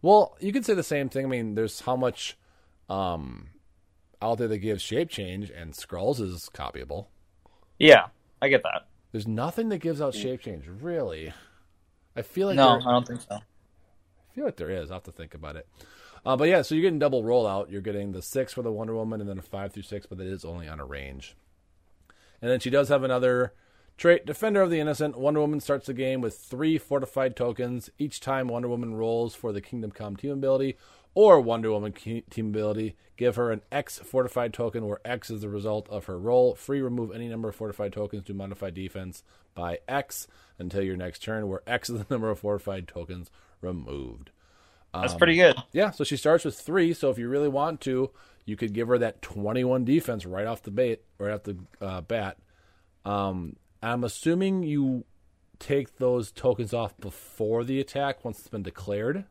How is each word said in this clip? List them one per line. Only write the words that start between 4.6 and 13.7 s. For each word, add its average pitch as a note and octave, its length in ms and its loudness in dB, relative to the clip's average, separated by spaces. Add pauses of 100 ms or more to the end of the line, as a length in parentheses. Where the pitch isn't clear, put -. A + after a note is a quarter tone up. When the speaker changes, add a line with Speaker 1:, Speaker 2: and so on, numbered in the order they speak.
Speaker 1:
shape D#3 280 -2
change, F#2+ 400 -8
and D#2+ 240 -14
Skrulls G#2+ 460 -4
is F2+ 340 -6
copyable. C#2 540 -10 (720)
Speaker 2:
Yeah, A#2 280 12 (340)
I C#3 80 2
get C3+ 140 4
that. - 240 -4 (240)
Speaker 1:
There's G#2+ 160 -6
nothing D3+ 420 -4
that G3 100 -4
gives D#3 220 -2
out C3+ 120 -2
Speaker 3:
Mm. - 80 -8
Speaker 1:
shape B2+ 200 -4
change, D#2+ 260 -12
really. F#2+ 640 -6 (840)
I B2 60 -8
feel F#3+ 260 -2
like G3 80 0
Speaker 2:
No, B2+ 240 8
Speaker 1:
there, A#2+ 80 -4
Speaker 2:
I B2 40 2
don't B2 160 2
think A#2+ 140 -10
so. - 140 -12
Speaker 1:
I - 960 -20